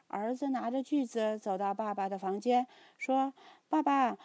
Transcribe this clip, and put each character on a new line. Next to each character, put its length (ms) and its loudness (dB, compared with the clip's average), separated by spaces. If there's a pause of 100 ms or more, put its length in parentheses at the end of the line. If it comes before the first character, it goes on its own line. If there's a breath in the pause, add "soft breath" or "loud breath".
儿 280 -4
子 140 -2
拿 200 -2
着 140 -2
锯 220 0
子 340 -2
走 180 -2
到 160 0
爸 200 -4
爸 160 -4
的 80 -4
房 200 -4
间， 300 2 (300 loud breath)
说 360 0 (360 loud breath)
：“爸 120 4
爸， 440 2